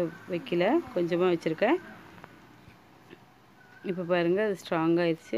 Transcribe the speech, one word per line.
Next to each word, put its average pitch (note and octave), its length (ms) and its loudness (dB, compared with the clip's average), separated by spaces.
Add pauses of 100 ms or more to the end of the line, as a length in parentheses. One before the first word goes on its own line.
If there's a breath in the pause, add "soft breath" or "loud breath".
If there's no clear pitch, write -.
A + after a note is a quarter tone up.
(280)
வைக்கல, F3 360 -2 (260)
கொஞ்சமா F3 400 0
வச்சிருக்கேன். F3 480 0 (2000)
இப்ப F#3 200 -6
பாருங்க F3 380 2
அது G#3+ 160 0
strong E3 400 2
ஆயிடுச்சு. E3+ 400 0